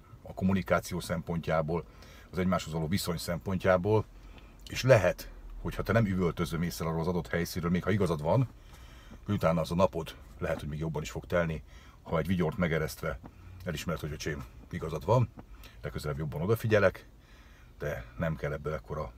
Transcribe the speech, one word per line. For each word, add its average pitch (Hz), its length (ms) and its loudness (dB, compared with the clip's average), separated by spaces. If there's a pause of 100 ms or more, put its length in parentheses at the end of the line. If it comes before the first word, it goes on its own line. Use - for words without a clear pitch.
(220)
a - 120 -14
kommunikáció 92 680 2
szempontjából, 82 840 0 (460)
az 80 80 -4
egymáshoz 90 340 0
való 80 140 0
viszony 85 300 0
szempontjából, 92 880 2 (680)
és - 120 -4
lehet, 104 480 6 (320)
hogy 85 120 -4
ha - 80 -4
te - 100 0
nem 113 140 6
üvöltözve 87 520 2
mész 85 220 -2
el 82 60 -2
arról 80 140 0
az 80 80 0
adott 87 200 -2
helyszínről, 85 420 -2
még 87 120 4
ha - 80 0
igazad 87 320 2
van, 104 260 4 (800)
utána 85 320 2
az 78 100 -2
a 87 40 0
napod 85 400 2 (240)
lehet, 80 220 -2
hogy - 80 -8
még 73 100 -6
jobban 78 240 -4
is - 80 -8
fog - 160 -10
telni, 85 360 0 (400)
ha - 160 -2
egy 78 80 0
vigyort 87 300 2
megeresztve 78 640 -2 (460)
elismered, 80 360 -4
hogy 76 120 -6
öcsém, 73 320 -6 (260)
igazad 80 340 -6
van, 113 240 4 (540)
legközelebb 73 360 -4
jobban 76 240 -4
odafigyelek, 104 640 2 (720)
de 71 260 -6 (140)
nem 80 180 -2
kell 73 160 -4
ebből 71 200 -6
ekkora 73 460 -6